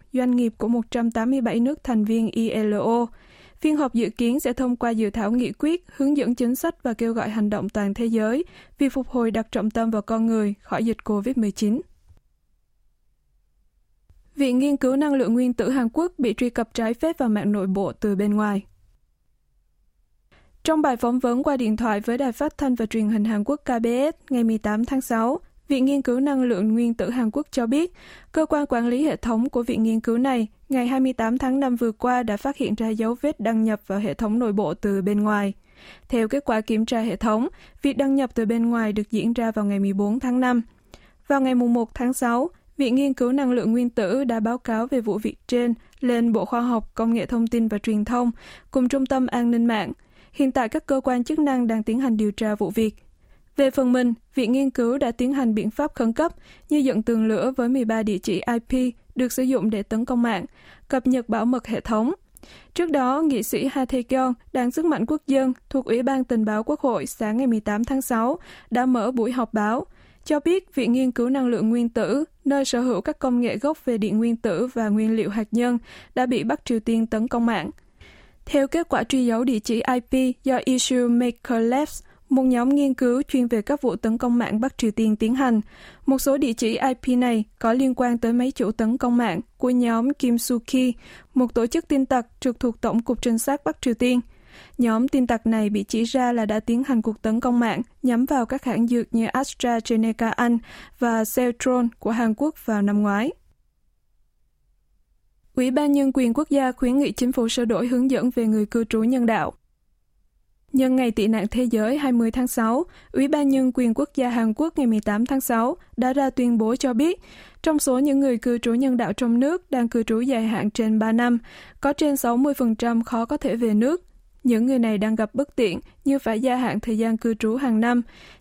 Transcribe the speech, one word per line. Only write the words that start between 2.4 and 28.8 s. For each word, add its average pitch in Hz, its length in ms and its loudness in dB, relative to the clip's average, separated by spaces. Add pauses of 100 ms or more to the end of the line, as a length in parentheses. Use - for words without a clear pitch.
L 214 200 0
O. 233 320 0 (540)
Phiên 311 160 2
họp 285 180 0
dự 226 160 0
kiến 240 300 -2
sẽ 247 120 -2
thông 247 240 -2
qua 240 140 -2
dự 220 200 0
thảo 208 220 -2
nghị 247 260 0
quyết, 320 260 -2 (120)
hướng 285 200 2
dẫn 247 180 0
chính 240 200 0
sách 330 280 -6
và 233 120 -2
kêu 233 180 -2
gọi 226 160 -4
hành 214 220 -2
động 202 180 -4
toàn 202 260 -4
thế 233 120 -4
giới 226 380 0 (340)
vì 277 100 2
phục 254 200 -6
hồi 233 220 0
đặt 220 220 -4
trọng 214 180 0
tâm 226 200 -2
vào 214 120 -2
con 226 240 -2
người 214 360 0
khỏi - 220 -4
dịch 226 200 -4
covid 214 320 -2
mười 214 140 0
chín. 214 300 0 (2500)
Viện 254 220 2
Nghiên 285 180 2
cứu 262 200 0
Năng 285 180 2
lượng 226 200 2
Nguyên 247 180 2
tử 233 180 0
Hàn 254 220 0
Quốc 349 260 -2
bị 240 180 0
truy 247 140 0
cập 233 240 -4
trái 233 200 -2
phép 320 240 -2
vào 247 100 0
mạng 208 240 0
nội 196 140 -2
bộ 190 260 -2
từ 208 240 -2
bên 208 180 0
ngoài. 208 280 0 (2000)
Trong 311 180 2
bài 269 140 2
phỏng 240 220 0
vấn 247 240 0
qua 285 140 0
điện 220 200 0
thoại 220 240 -2
với 233 180 -4
Đài 269 140 -2
Phát 294 260 -4
thanh 269 160 0
và 226 120 -4
Truyền 214 220 -2
hình 214 160 0
Hàn 214 200 -2
Quốc 277 120 -2
K 240 260 -4
B 233 40 0
S 262 440 -2
ngày 247 140 0
mười 226 140 2
tám 214 260 -2
tháng 269 160 -2
sáu, 240 400 -2 (280)
Viện 262 160 2
Nghiên 277 180 2
cứu 247 180 0
Năng 277 220 2
lượng 220 320 2
Nguyên 233 200 2
tử - 160 -4
Hàn 240 200 0
Quốc 294 200 -4
cho 240 160 -2
biết, 294 260 0 (400)
cơ 311 140 2
quan 294 220 0
quản 233 180 0